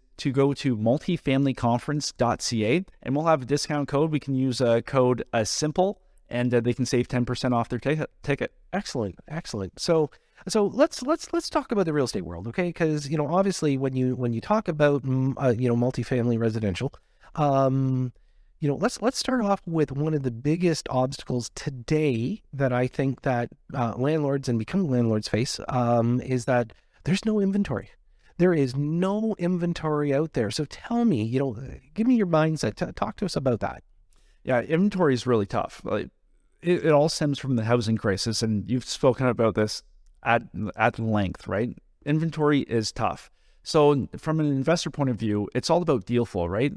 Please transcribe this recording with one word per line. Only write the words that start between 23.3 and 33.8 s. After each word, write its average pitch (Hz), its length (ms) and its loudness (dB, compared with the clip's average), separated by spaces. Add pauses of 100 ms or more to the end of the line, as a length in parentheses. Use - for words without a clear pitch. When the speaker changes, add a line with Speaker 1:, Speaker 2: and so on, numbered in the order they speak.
Speaker 2:
uh, 120 200 0
landlords 139 540 0
and 120 100 2
becoming 170 320 -2
landlords 117 380 2
face, 113 400 -2
um, 120 540 2
is 127 240 -2
that 120 260 0 (320)
there's 185 220 0
no 214 140 2
inventory. 196 500 0 (480)
There 180 160 6
is 135 200 2
no 185 640 0
inventory 165 760 0
out 156 180 0
there. 110 180 0
So 156 140 -4
tell 233 400 -2
me, 147 180 4
you 113 160 0
know, 131 200 -2 (340)
give 226 140 -2
me 254 80 4
your 214 120 4
mindset. 160 500 2
T-, - 160 -4
talk - 240 -4
to 202 100 -4
us - 100 -6
about 127 240 0
that. 65 220 -6 (600)